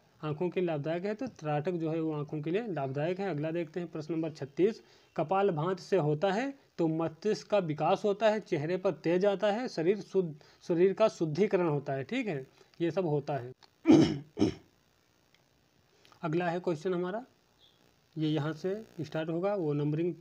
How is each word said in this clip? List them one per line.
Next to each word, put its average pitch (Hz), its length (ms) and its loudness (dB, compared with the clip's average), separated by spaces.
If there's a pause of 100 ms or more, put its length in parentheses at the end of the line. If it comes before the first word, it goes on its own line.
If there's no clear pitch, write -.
(240)
आँखों 151 260 -2
के 180 100 -2
लिए 180 80 0
लाभदायक 160 380 -4
है? 208 80 -2
तो 247 160 -6
त्राटक 151 440 -4
जो 160 180 -2
है 165 100 -2
वो 160 120 -2
आँखों 147 280 -4
के 160 100 -4
लिए 220 160 -2
लाभदायक 147 520 -2
है। 196 100 -4
अगला 156 220 -2
देखते 170 280 -4
हैं 175 120 -8
प्रश्न 160 220 -8
नंबर 160 180 -2
छत्तीस, 175 500 0 (340)
कपालभाति 185 680 0
से 196 140 0
होता 151 340 2
है 262 220 -2 (240)
तो 165 100 2
मस्तिष्क 160 600 -2
का 208 120 2
विकास 160 460 0
होता 208 240 2
है, 214 100 2
चेहरे 165 380 -2
पर 185 160 0
तेज 175 320 2
आता 202 260 4
है, 240 160 -2
शरीर 185 340 0
शुद्ध, 170 340 -2 (340)
शरीर 180 240 4
का 220 140 4
शुद्धिकरण 175 600 2
होता 147 260 -2
है, 135 100 -4
ठीक 233 240 -4
है, 139 180 -4 (340)
ये 170 120 0
सब 180 140 -2
होता 147 320 0
है। 123 140 -10 (340)
<clears throat> - 680 6 (1700)
अगला 170 280 0
है 175 100 -2
क्वेश्चन 180 340 -2
हमारा, 180 300 -4 (920)
ये 156 140 0
यहाँ 151 240 0
से 185 220 -4 (260)
स्टार्ट 160 280 -4
होगा, 185 260 0
वो 156 180 0
नंबरिंग 151 480 0